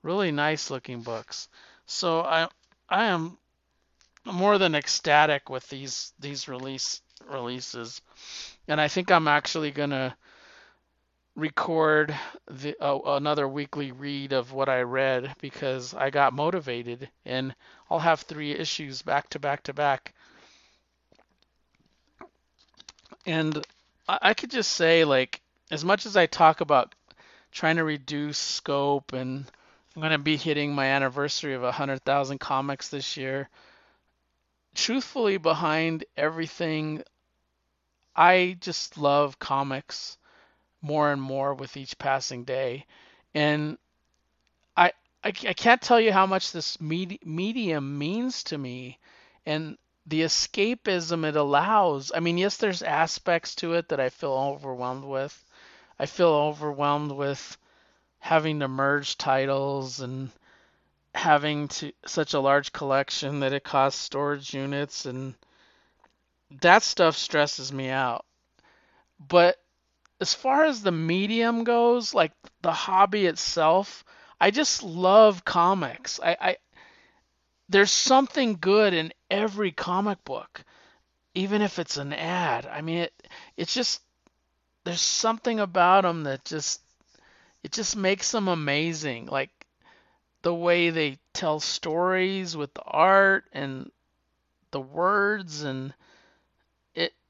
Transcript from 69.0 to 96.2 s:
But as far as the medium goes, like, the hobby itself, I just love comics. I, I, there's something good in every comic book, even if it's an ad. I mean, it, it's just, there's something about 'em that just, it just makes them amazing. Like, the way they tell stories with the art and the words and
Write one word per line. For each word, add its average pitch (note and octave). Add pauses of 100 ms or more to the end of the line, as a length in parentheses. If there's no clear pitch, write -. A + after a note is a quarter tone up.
But F3 (640)
as -
far C#4
as B3+
the G3
medium G#3
goes, A#3+
like, E3+ (300)
the E3
hobby F#3+
itself, E3 (360)
I G#3
just C4+
love F#3+
comics. E3+
I, E3+
I, F3+ (1120)
there's G3
something C4
good G3
in D#3+ (180)
every G3+
comic F#3+
book, - (720)
even G3
if G3
it's D#3+
an C#3+
ad. E3
I D3
mean, E3
it, E3+ (440)
it's E3+
just, - (800)
there's F3
something A3+
about F#3
'em E3
that C3+
just, - (840)
it -
just A3
makes F#3+
them G3+
amazing. D3+
Like, C3+ (920)
the E3+
way E3+
they D3+ (140)
tell D#3
stories F#3
with D3
the -
art F#3+
and C#3 (800)
the C#3+
words F3+
and C3+ (1000)